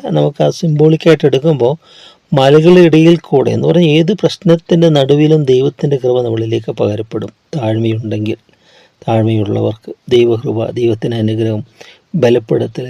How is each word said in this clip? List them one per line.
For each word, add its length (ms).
നമുക്ക് 340
ആ 60
സിംബോളിക്കായിട്ട് 760
എടുക്കുമ്പോൾ 480
മലകളുടെ 500
ഇടയിൽ 360
കൂടെ 340
എന്ന് 160
പറഞ്ഞാൽ 240
ഏത് 220
പ്രശ്നത്തിൻ്റെ 760
നടുവിലും 560
ദൈവത്തിൻ്റെ 520
കൃപ 240
നമ്മളിലേക്ക് 500
പകരപ്പെടും. 600
താഴ്മയുണ്ടെങ്കിൽ, 880
താഴ്മയുള്ളവർക്ക് 920
ദൈവകൃപ, 480
ദൈവത്തിൻ്റെ 460
അനുഗ്രഹം, 440
ബലപ്പെടുത്തൽ, 760